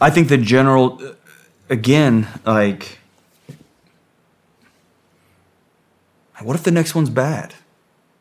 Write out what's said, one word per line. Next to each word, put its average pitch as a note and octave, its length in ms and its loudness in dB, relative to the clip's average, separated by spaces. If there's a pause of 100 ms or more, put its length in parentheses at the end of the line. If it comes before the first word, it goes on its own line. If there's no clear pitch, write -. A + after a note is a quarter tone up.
I C#3+ 100 4
think D#3+ 180 2
the C#3 100 4
general, C3 640 2
uh, - 80 -18 (560)
again, B2 600 2 (180)
like, G#2 540 -2 (3500)
what A#2+ 120 -6
if E3 80 -6
the F#3+ 80 0
next E3 240 -2
one's D3+ 160 -2
bad? B2+ 440 -6 (680)